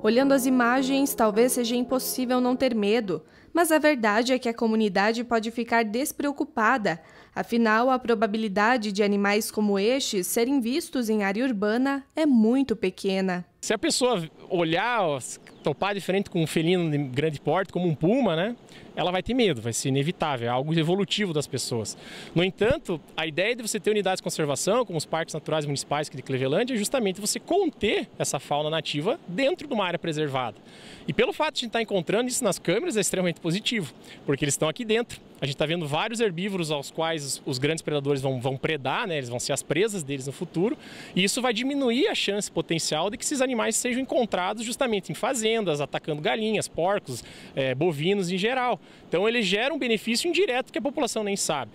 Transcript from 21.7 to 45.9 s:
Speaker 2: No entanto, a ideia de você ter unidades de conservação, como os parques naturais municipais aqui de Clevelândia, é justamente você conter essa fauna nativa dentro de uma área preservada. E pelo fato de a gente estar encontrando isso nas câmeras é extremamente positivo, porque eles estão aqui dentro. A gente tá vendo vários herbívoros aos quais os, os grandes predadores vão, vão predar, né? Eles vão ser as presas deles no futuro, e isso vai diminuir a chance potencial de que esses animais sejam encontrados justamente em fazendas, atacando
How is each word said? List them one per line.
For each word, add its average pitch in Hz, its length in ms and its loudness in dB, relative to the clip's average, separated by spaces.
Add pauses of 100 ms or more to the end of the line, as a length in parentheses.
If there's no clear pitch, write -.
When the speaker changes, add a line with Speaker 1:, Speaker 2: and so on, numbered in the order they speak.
Speaker 2:
No 165 100 4
entanto, 190 560 0 (160)
a 160 120 -2
ideia 180 280 0
de 240 60 -12
você 220 180 -4
ter 202 120 0
unidades 190 280 2
de - 40 -20
conservação, 175 640 0
como 170 120 -4
os 147 80 -4
parques 160 280 -4
naturais 156 320 -2
municipais 143 420 -2
aqui - 80 -14
de 127 80 -10
Clevelândia, 143 520 0
é - 20 0
justamente 202 420 0
você 208 200 -4
conter 320 680 0 (100)
essa 151 220 -2
fauna 151 300 -2
nativa 160 580 -2
dentro 269 400 -2
de 285 60 -4
uma 208 120 0
área 170 140 -2
preservada. 139 580 -2 (500)
E 160 60 -4
pelo 294 200 2
fato 302 220 -2
de - 40 -4
a - 20 -4
gente 240 80 -6
estar 226 120 0
encontrando 202 480 0
isso 254 140 -4
nas 190 140 2
câmeras 233 380 0
é 208 60 2
extremamente 175 380 0
positivo, 175 540 -2 (320)
porque 147 200 0
eles 143 80 2
estão 156 160 0
aqui 233 160 -6
dentro. 220 340 0 (200)
A - 60 -4
gente 139 100 -2
tá - 120 0
vendo 170 180 -2
vários 190 340 -2
herbívoros 185 520 -2
aos 143 180 -4
quais 165 340 -2
os, 135 220 -6
os 139 140 -2
grandes 151 240 0
predadores 143 400 0
vão, 135 180 0
vão 131 160 -2
predar, 151 500 -2
né? 165 100 -2
Eles 127 120 -6
vão 120 100 -4
ser - 140 -2
as 139 80 -2
presas 196 400 0
deles 139 240 -6
no 135 80 -8
futuro, 185 420 -2 (400)
e 180 80 4
isso 202 200 0
vai 247 100 2
diminuir 262 540 2
a 339 80 0
chance 202 360 -2
potencial 165 600 -2
de 247 60 -10
que - 60 -10
esses 294 160 -2
animais 226 360 0
sejam 247 260 0
encontrados 214 640 0
justamente 220 460 -2
em 147 40 -4
fazendas, 220 640 0
atacando 147 420 -4